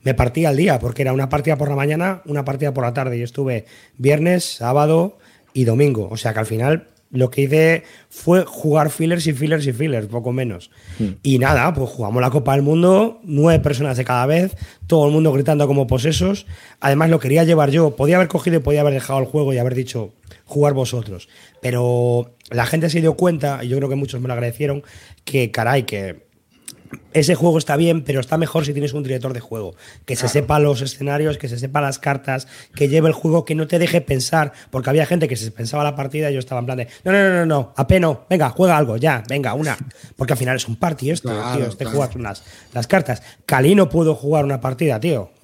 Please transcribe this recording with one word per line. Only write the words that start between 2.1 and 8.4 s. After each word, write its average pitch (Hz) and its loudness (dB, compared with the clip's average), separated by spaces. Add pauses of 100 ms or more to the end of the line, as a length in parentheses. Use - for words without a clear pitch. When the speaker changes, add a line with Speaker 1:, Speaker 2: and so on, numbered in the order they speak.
Speaker 1:
una 147 -4
partida 139 -4
por 131 -2
la 120 -2
tarde. 127 -4
Yo 120 -6
estuve 123 -6 (320)
viernes, 151 2 (120)
sábado 151 2 (340)
y 131 2
domingo. 117 2
O 110 -10
sea 113 -4
que 110 -4
al 110 -2
final 127 -2 (240)
lo 127 2
que 139 0
hice 160 2 (260)
fue 175 2